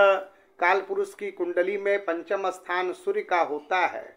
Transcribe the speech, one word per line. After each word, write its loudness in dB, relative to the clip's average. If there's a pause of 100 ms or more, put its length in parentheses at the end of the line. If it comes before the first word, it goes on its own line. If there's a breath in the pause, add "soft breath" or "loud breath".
(600 soft breath)
काल 4
पुरुष -4
की -8
कुंडली -2
में 0
पंचम -4
स्थान -4
सूर्य -4
का 0
होता -2
है। -10 (140)